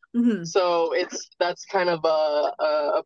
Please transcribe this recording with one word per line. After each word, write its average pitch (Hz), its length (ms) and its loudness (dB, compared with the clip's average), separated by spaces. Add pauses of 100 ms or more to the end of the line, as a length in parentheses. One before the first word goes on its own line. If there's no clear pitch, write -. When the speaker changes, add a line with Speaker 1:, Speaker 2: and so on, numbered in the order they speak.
(160)
Speaker 1:
Mm-hmm. 233 280 2
Speaker 2:
So 170 480 2
it's, - 360 -4 (120)
that's 175 240 -2
kind 180 240 0
of 170 160 -2
a, 156 480 2 (100)
a, 151 360 0
a - 80 -4